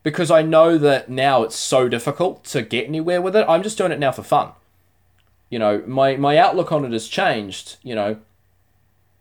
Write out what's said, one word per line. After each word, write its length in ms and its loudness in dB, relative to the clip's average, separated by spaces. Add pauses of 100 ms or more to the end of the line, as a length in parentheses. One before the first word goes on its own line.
because 300 -2
I 100 6
know 380 4
that 280 2
now 360 0
it's 120 -6
so 320 0
difficult 580 -4
to 180 -4
get 240 -4
anywhere 340 -2
with 140 -2
it. 120 4
I'm 140 2
just 160 -6
doing 140 -2
it 80 -4
now 120 0
for 120 -14
fun. 300 0 (960)
You 80 -6
know, 260 0
my, 300 0
my 220 2
outlook 340 2
on 120 0
it 100 -6
has 140 -6
changed, 760 -4
you 100 -10
know. 240 -2 (1040)